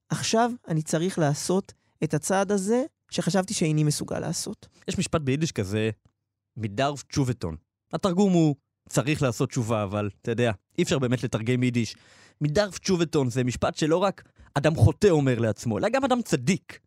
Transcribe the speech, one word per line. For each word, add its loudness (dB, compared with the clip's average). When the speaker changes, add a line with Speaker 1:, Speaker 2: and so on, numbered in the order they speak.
Speaker 1:
עכשיו 0
אני 0
צריך -2
לעשות 0
את -2
הצעד 0
הזה 0
שחשבתי -2
שאיני 2
מסוגל -2
לעשות." -8
Speaker 2:
יש -4
משפט -2
ביידיש -2
כזה, -2
"מדרף -4
תשובתון". -4
התרגום 2
הוא, 4
"צריך 0
לעשות 0
תשובה", -2
אבל, -2
אתה -4
יודע, 0
אי 2
אפשר 0
באמת 0
לתרגם -2
יידיש. -2
"מדרף 0
תשובתון" 0
זה -2
משפט -2
שלא 2
רק -2
אדם 2
חוטא 4
אומר 4
לעצמו, -2
אלא 0
גם 0
אדם 2
צדיק -2